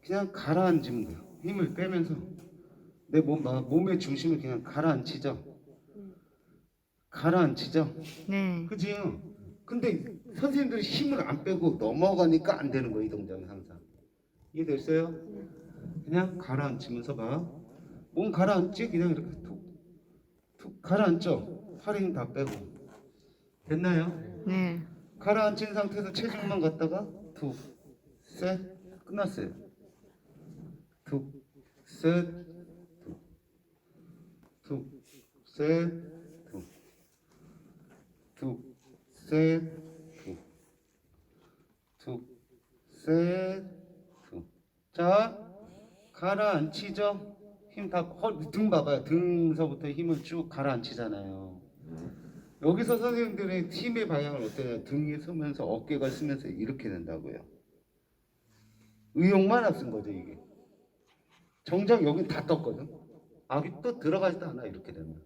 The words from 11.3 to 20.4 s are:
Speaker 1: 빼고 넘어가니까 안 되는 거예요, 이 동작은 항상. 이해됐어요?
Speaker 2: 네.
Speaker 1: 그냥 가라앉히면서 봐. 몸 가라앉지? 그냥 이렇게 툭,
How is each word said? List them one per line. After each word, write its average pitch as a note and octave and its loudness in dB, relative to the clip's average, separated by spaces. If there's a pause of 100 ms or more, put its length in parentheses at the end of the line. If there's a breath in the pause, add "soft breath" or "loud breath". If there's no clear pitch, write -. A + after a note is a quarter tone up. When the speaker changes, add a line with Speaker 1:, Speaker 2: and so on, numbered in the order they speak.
Speaker 1:
빼고 E3+ 2
넘어가니까 E3 4
안 C#3 -2
되는 B2+ 0
거예요, G#2+ -2
이 G#2+ -4
동작은 F#2 -8
항상. F#2 -16 (760)
이해됐어요? D#3+ 2
Speaker 2:
네. - -12 (580)
Speaker 1:
그냥 F3+ 0
가라앉히면서 C3 -4
봐. C3 -4 (680 loud breath)
몸 G#3+ 0
가라앉지? F#3+ 2
그냥 E3+ 2
이렇게 - -2 (120)
툭, - -12 (960)